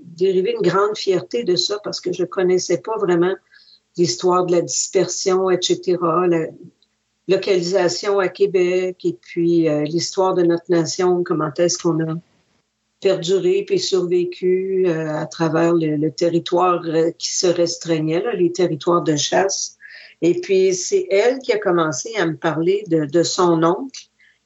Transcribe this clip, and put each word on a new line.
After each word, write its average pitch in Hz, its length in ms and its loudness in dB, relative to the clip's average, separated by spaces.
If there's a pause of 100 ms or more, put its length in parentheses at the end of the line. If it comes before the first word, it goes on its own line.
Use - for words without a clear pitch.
dériver 190 500 0
une 185 140 -2
grande 202 300 0
fierté 190 460 -2
de 175 120 0
ça 202 280 -2
parce - 180 -8
que 180 100 -6
je 180 140 -4
connaissais 180 540 0
pas 220 180 -6
vraiment 180 380 2 (600)
l'histoire 180 520 0
de 170 60 0
la 170 80 4
dispersion, 185 880 0
et 180 100 2
cetera, 175 640 0
la 165 220 0 (840)
localisation 185 880 0
à 185 80 2
Québec 185 800 0
et 170 80 0
puis, 170 560 0
euh, 147 140 0
l'histoire 170 500 0
de 175 100 2
notre 170 240 0
nation, 175 560 0
comment 156 340 -2
est-ce 175 200 0
qu'on 165 240 0
a 160 140 -4 (840)
perduré 185 680 0
puis 190 140 0
survécu, 185 1080 0
euh, 160 280 -2
à 151 100 -4
travers 165 480 0
le, 160 220 2
le 151 160 0
territoire, 170 720 0
euh, 165 260 0
qui - 220 -8
se - 140 0
restreignait, 170 760 0
là, 208 120 -4
les 175 180 2
territoires 170 520 0
de 151 120 0
chasse. 175 600 -2 (440)
Et 175 200 2
puis, 190 340 2
c'est 185 360 -2
elle 240 280 2
qui 247 140 -2
a 208 60 -2
commencé 170 580 -2
à 180 80 0
me 165 100 -2
parler 170 520 -2
de, 160 180 0
de 160 180 2
son 165 400 2
oncle, 208 440 -2 (380)